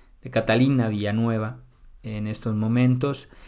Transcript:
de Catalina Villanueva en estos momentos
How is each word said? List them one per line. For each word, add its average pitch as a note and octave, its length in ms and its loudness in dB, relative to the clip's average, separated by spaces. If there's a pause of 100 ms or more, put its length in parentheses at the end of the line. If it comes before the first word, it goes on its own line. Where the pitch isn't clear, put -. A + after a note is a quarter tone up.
(220)
de B2 80 -12
Catalina B2 580 2
Villanueva A2 720 -2 (420)
en G#2+ 240 -8
estos G#2+ 280 -4
momentos B2 760 0 (180)